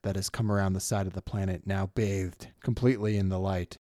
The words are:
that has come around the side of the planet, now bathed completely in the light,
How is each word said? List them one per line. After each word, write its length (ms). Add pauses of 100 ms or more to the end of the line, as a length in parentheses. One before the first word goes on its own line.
that 140
has 120
come 240
around 220
the 60
side 260
of 80
the 80
planet, 440
now 280
bathed 540 (120)
completely 560
in 140
the 100
light, 380 (200)